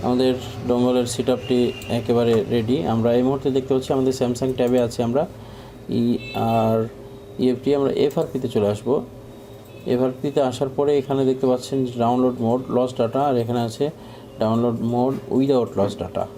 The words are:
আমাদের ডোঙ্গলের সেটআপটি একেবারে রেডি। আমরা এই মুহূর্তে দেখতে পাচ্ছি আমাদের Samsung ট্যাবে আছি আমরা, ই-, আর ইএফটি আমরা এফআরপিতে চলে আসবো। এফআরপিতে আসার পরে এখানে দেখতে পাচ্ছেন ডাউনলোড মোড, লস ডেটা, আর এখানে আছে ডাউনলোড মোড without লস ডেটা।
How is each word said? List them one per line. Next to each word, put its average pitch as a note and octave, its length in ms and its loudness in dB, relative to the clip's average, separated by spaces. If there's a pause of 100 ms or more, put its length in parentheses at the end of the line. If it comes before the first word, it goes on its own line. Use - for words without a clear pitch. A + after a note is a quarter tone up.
আমাদের B2+ 260 4 (360)
ডোঙ্গলের B2 440 2
সেটআপটি B2 460 0 (400)
একেবারে A#2 340 2 (200)
রেডি। A#2+ 240 2 (160)
আমরা A2+ 240 2
এই B2 100 4
মুহূর্তে C#3 300 0
দেখতে C3+ 160 -2
পাচ্ছি C3 240 0
আমাদের C3 220 2
Samsung B2+ 400 0
ট্যাবে B2 260 4
আছি A#2 220 -6
আমরা, C3+ 160 2 (800)
ই-, A#2 180 2 (320)
আর A2+ 260 4 (680)
ইএফটি B2+ 260 2 (100)
আমরা C#3 120 2 (140)
এফআরপিতে C#3 500 -2
চলে G#2 180 4
আসবো। A#2+ 200 -2 (1000)
এফআরপিতে C3 460 -2 (100)
আসার C3+ 280 -2
পরে C#3+ 140 2 (100)
এখানে C3+ 280 -2
দেখতে C3 220 0
পাচ্ছেন B2+ 260 -2 (240)
ডাউনলোড B2 440 2
মোড, A#2+ 140 2 (160)
লস B2 240 2
ডেটা, A#2 300 0
আর B2+ 140 2
এখানে A#2+ 240 -2
আছে B2+ 180 -2 (560)
ডাউনলোড A2+ 360 2 (160)
মোড B2+ 200 2 (240)
without C3+ 320 2 (100)
লস G2+ 220 2
ডেটা। F#2 220 -4 (140)